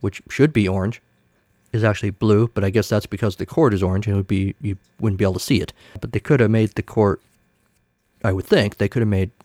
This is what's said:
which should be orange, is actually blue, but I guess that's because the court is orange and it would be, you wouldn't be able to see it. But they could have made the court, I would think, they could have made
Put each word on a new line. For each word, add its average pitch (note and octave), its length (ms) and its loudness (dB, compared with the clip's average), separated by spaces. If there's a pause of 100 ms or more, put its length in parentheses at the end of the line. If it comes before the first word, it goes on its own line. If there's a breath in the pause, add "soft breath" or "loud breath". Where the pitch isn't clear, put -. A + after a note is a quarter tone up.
which - 280 -6
should D3 240 2
be G#2+ 140 2
orange, F#2+ 340 -2 (720)
is A2 120 0
actually G#2 260 0
blue, G#2+ 380 2
but G2 160 -4
I G2 60 0
guess G#2 180 0
that's G#2 180 0
because G#2 300 -4
the - 100 -8
court C#3 260 2
is F#2+ 120 0
orange F#2+ 240 -2
and G2+ 60 0
it - 20 0
would G2 100 -2
be, G2 340 -2
you G2 160 -6 (220)
wouldn't G2+ 200 -2
be G#2 60 0
able F#2+ 100 0
to F#2 60 -6
see - 200 0
it. - 120 -8 (280 loud breath)
But - 100 -12
they - 80 -2
could C#3 220 2
have A2 100 4
made A2 200 2
the - 120 -8
court, G#2 380 0 (1040)
I G#2+ 80 0
would F#2+ 140 -4
think, G3+ 320 0
they G2+ 100 0
could A#2+ 140 -2
have A2 60 0
made F#2+ 220 0 (140)